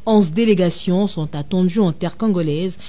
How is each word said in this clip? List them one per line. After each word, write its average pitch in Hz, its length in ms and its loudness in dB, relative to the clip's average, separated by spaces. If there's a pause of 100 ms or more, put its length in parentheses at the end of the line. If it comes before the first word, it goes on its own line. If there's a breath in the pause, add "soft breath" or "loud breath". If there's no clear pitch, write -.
onze 208 260 4
délégations 190 760 2
sont 156 280 -6
attendues 180 440 0
en 185 120 2
terre 160 260 -6
congolaise 175 600 -2 (120)